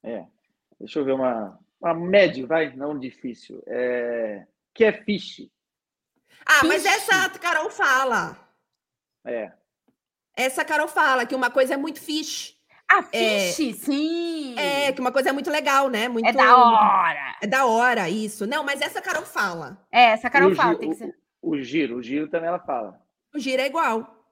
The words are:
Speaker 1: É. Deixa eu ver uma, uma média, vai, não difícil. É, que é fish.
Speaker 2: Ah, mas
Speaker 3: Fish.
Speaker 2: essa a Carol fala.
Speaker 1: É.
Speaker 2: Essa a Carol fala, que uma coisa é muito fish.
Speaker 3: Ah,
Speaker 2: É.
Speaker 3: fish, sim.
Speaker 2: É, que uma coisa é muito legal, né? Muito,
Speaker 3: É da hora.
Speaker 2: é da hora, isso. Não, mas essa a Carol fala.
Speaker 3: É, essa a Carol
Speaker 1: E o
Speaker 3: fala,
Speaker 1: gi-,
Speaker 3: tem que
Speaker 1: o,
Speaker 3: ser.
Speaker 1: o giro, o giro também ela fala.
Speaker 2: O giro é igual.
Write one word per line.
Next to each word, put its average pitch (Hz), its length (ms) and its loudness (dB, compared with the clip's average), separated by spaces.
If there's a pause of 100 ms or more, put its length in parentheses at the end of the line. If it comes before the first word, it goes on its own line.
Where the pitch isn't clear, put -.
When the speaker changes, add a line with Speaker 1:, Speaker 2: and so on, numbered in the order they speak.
Speaker 1:
É. 110 220 -10 (560)
Deixa - 180 -10
eu 143 60 -2
ver 135 80 -2
uma, 120 460 -4 (220)
uma 170 140 -2
média, 170 520 2
vai, 156 280 -2
não 143 240 -8
difícil. - 680 -14
É, 120 800 -4 (280)
que 226 100 4
é 214 80 4
fish. - 560 -8 (1000)
Speaker 2:
Ah, 571 200 6
mas 370 160 2
Speaker 3:
Fish. 381 100 2
Speaker 2:
essa 392 340 2
a 370 120 -2
Carol 349 320 -2
fala. 262 680 0 (920)
Speaker 1:
É. 113 260 -6 (840)
Speaker 2:
Essa 262 260 -4
a - 20 -2
Carol 311 240 -2
fala, 262 380 2
que 254 80 -6
uma 254 160 -2
coisa 262 240 0
é - 20 -4
muito 302 240 -8
fish. - 560 -8 (340)
Speaker 3:
Ah, 359 220 4
Speaker 2:
É. - 400 0
Speaker 3:
fish, 247 280 -2
sim. 311 800 -4
Speaker 2:
É, 277 340 0
que 269 80 -6
uma 254 120 -2
coisa 269 160 2
é 269 40 0
muito 277 180 -4
legal, 277 400 2
né? 226 180 -2
Muito, 233 180 -2
Speaker 3:
É - 60 2
da 240 240 8
hora. 196 840 4
Speaker 2:
é 208 40 -6
da 262 200 2
hora, 226 420 2
isso. 208 380 -6
Não, 285 180 -4
mas 277 160 -4
essa - 200 -4
a - 20 -18
Carol 359 240 -4
fala. 175 680 -6
Speaker 3:
É, 240 200 8
essa 226 160 -2
a - 20 -4
Carol 277 180 6
Speaker 1:
E 392 40 4
o - 40 0
Speaker 3:
fala, 262 160 2
Speaker 1:
gi-, - 60 -2
Speaker 3:
tem - 120 -6
que 160 40 -2
Speaker 1:
o, - 40 -16
Speaker 3:
ser. - 200 -14 (240)
Speaker 1:
o 160 200 -2
giro, 127 360 -2
o 127 40 -10
giro 143 280 -6
também 165 180 -4
ela 175 120 -4
fala. 113 380 -8 (360)
Speaker 2:
O 294 40 -6
giro 262 220 -2
é 269 60 -2
igual. 262 640 -4